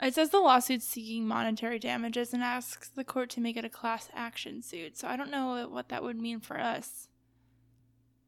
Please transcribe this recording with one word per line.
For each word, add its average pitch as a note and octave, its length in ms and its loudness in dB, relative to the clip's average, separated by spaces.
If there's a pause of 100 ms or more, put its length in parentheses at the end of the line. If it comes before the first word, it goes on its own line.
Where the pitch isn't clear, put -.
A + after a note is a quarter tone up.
It C4 140 2
says D#4+ 140 6
the G4 100 8
lawsuit's B3+ 480 8
seeking A3+ 400 -4
monetary A3+ 500 0
damages A#3+ 560 -2
and B3 80 0
asks B3 460 -4
the - 160 -6
court B3+ 280 -2
to A#3+ 100 -2
make A#3 160 0
it A#3 80 -2
a A3+ 40 -8
class A3+ 440 -6
action - 480 -8
suit. - 360 -10
So - 120 -6
I B3 80 -2
don't C#4 120 -6
know B3+ 380 -2
what B3 220 -8
that C4 140 -4
would A#3+ 140 -4
mean A#3 220 -4
for B3+ 180 -8
us. A#3+ 520 -4 (1160)